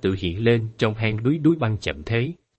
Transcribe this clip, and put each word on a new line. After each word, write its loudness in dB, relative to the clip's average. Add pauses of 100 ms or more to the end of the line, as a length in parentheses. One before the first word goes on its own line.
tự 0
hiện -4
lên 2 (100)
trong 0
hang -2
núi 4
núi 4
băng 0
chậm -6
thế. -2 (260)